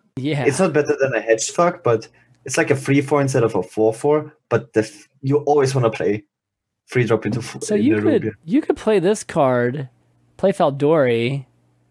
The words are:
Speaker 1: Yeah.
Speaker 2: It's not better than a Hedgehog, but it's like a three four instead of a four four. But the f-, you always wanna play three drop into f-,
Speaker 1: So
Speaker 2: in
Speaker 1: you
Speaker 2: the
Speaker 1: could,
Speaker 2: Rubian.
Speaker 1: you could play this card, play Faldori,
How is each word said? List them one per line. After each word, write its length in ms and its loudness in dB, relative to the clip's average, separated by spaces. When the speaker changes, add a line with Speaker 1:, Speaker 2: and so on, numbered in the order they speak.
Speaker 1:
Yeah. 300 -4
Speaker 2:
It's 140 0
not 140 0
better 260 0
than 140 0
a 80 -2
Hedgehog, 640 0
but 240 0
it's 120 -8
like 140 2
a 40 2
three 260 0
four 200 0
instead 220 0
of 120 0
a 80 -2
four 300 0
four. 400 -2
But 240 -2
the 80 2
f-, 260 -8
you 180 0
always 360 2
wanna 160 2
play 320 -2
three 160 0
drop 200 0
into 140 -4
f-, 220 -12
Speaker 1:
So 140 -4
Speaker 2:
in 80 0
Speaker 1:
you 140 2
Speaker 2:
the 40 -2
Speaker 1:
could, 220 2
Speaker 2:
Rubian. 100 -6
Speaker 1:
you 160 0
could 160 -4
play 220 0
this 240 0
card, 680 0
play 160 2
Faldori, 920 2